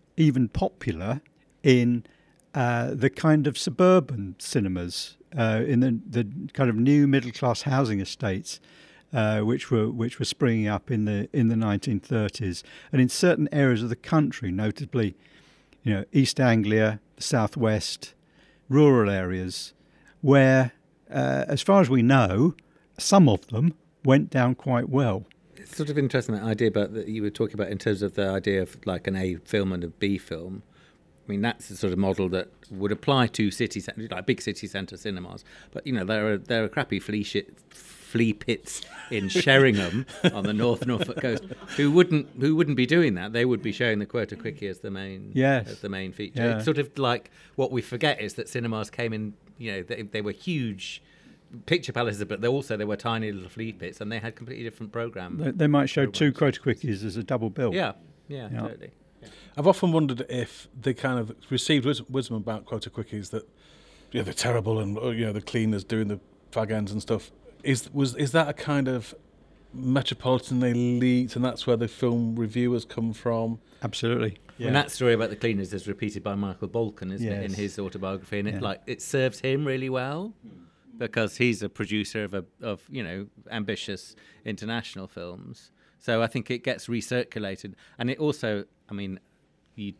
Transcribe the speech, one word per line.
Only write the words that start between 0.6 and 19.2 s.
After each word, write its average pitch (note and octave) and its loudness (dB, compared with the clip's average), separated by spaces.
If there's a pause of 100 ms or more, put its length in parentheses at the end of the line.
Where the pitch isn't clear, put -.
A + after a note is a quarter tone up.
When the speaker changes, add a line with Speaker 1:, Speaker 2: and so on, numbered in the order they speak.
Speaker 1:
in, A#2+ 6 (480)
uh, A#2+ 0
the A#2+ 2
kind D#3 4
of C3 -2
suburban B2+ 2
cinemas, F#2 -2 (200)
uh, A2 2
in C3 4
the, B2 4
the A#2 -2 (260)
kind C3+ 2
of G#2+ 2
new C#3+ 6
middle B2+ 2
class A#2+ -2
housing C3 0
estates, - -6 (540)
uh, G#2+ 2
which A2+ -2
were, A2+ 2
which A#2 -4
were C3+ -2
springing A2+ 2
up G#2 -2
in G#2+ 0
the, G#2 -2
in B2 4
the A2+ 2
nineteen G#2+ 0
thirties, G#2 -4 (280)
and C3 6
in B2 6
certain D#3+ 2
areas C3 4
of A#2+ -2
the A#2+ -4
country, C#3+ 0
notably, G#2+ -2 (680)
you A2 2
know, G2 -2
East C3+ 4
Anglia, G#2+ 4 (160)
the - -14
South A2 0
West, - -2 (540)
rural C3 8
areas, F#2 -2 (480)